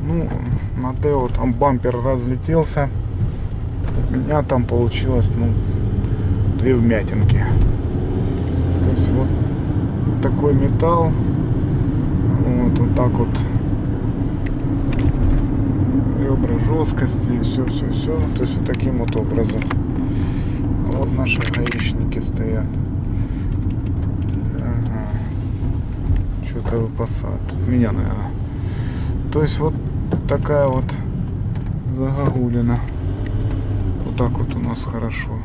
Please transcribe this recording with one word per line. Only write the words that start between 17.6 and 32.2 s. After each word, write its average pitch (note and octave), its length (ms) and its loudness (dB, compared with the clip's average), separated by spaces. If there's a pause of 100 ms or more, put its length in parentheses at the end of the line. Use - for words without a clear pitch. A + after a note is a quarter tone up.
все, - 260 -2
все. - 260 0 (200)
То - 60 0
есть - 120 0
вот A#2 100 0
таким B2 340 0
вот A2+ 180 -2
образом. - 440 0 (1300)
Вот - 180 0
наши - 280 0 (120)
гаишники - 680 0
стоят. - 460 -2 (1900)
Ага. - 480 -2 (1400)
Че-то A#2 300 -2
выпасают. A2 720 -4
Тут - 180 -6
меня, B2 240 2
наверное. - 400 -2 (1000)
То D3 100 2
есть D3 180 2
вот D3+ 140 0 (540)
такая C#3+ 400 2
вот C3 180 0 (1040)
загогулина. B2+ 880 0 (1300)